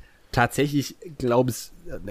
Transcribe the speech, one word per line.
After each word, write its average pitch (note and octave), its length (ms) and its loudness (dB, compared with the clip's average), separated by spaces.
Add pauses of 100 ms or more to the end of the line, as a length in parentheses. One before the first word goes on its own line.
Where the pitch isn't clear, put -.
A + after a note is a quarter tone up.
(320)
tatsächlich C3+ 640 0 (220)
glaub B2 320 4
ich, - 220 -6 (140)
da - 120 -10 (140)